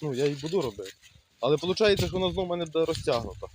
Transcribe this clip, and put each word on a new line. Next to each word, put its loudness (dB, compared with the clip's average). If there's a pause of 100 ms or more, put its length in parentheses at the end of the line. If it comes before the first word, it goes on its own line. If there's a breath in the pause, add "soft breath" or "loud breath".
Ну, -4
я 2
її 0
буду -2
робити. -6 (480)
Але 4
виходить, 2
що 2
вона 0
знову -2
в -8
мене -2
буде 0
розтягнута. -2